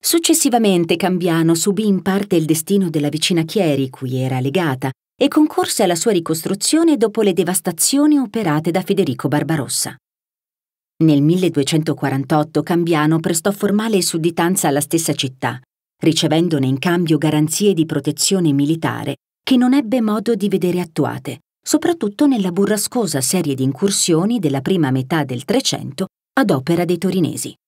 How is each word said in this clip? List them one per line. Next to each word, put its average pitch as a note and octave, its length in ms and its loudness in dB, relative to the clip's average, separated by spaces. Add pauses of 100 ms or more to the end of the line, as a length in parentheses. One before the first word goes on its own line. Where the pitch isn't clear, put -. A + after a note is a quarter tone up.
Successivamente A3+ 880 2
Cambiano E3+ 640 2
subì G3+ 280 0
in F#3+ 160 2
parte G3 360 -2
il D#3+ 80 2
destino E3+ 460 0
della D3 180 0
vicina D#3 340 0
Chieri, C#3+ 480 0
cui C3 280 -6
era C3 200 -2
legata, C#3 500 -2 (320)
e C4+ 60 4
concorse D4+ 560 2
alla F3 140 2
sua A3 160 0
ricostruzione G3+ 840 0
dopo A3 260 0
le G#3+ 100 4
devastazioni F#3 840 0
operate F3+ 540 0
da F#3 120 0
Federico F#3 440 -2
Barbarossa. D3 680 -2 (1040)
Nel D3 200 4
milleduecentoquarantotto D3+ 1400 0
Cambiano E3 560 0
prestò F3 320 -2
formale G#3 500 0
sudditanza E3+ 680 -2
alla C#3 120 0
stessa E3 320 -2
città, B2+ 480 -6 (400)
ricevendone D#3+ 680 0
in C3 120 0
cambio E3+ 400 0
garanzie D#3 560 0
di D#3+ 100 0
protezione D#3 680 0
militare C#3 640 -2 (260)
che C4 140 2
non B3 180 4
ebbe B3+ 260 2
modo A3 360 0
di G3+ 120 -2
vedere F3+ 320 0
attuate, C3 600 -4 (200)
soprattutto D4+ 680 0
nella G3+ 240 0
burrascosa G3+ 680 -2
serie C#3+ 360 -2
di C3 80 -2
incursioni F#3 720 0
della C#3 220 0
prima D#3 320 0
metà C3 320 -2
del B2+ 200 -8
Trecento F#3+ 600 -4 (280)
ad G#3 160 2
opera E3 340 0
dei F3 140 -2
torinesi. D#3+ 540 -2 (160)